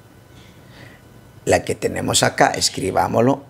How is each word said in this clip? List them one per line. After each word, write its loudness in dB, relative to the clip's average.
la 2
que -4
tenemos -2
acá, 2
escribámoslo, 0